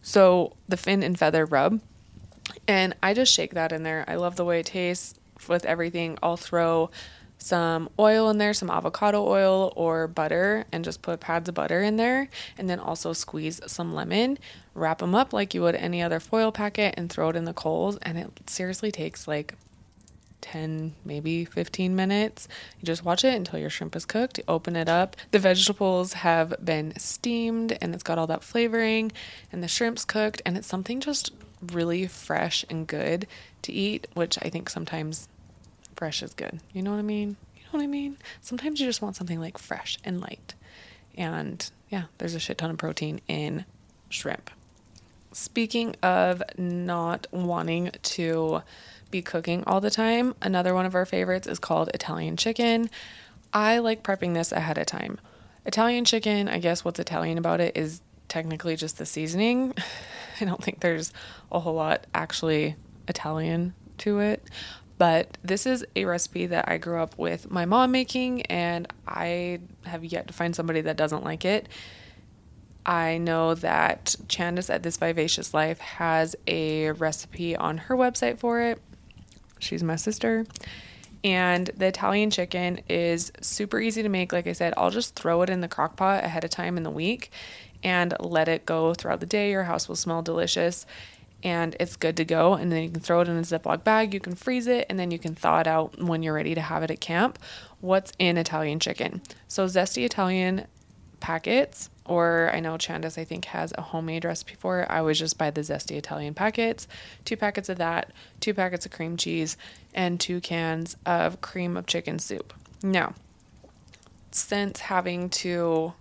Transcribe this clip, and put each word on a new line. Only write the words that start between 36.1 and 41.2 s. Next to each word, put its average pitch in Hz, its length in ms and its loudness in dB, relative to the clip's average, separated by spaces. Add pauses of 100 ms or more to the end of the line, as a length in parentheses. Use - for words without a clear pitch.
is - 100 -14
good. - 260 -10 (140)
You 190 80 -6
know 196 100 -2
what 208 80 -2
I 208 40 -4
mean? 208 320 -4 (200)
You - 80 -20
know - 160 -4
what 285 40 0
I 294 40 -2
mean? 285 300 -4 (240)
Sometimes 285 380 -4
you 277 60 2
just 240 160 -2
want 202 140 -6
something, 175 240 -6
like, 165 180 -8
fresh - 460 -8
and 180 180 -4
light. - 340 -14 (600)
And, 160 540 -6 (200)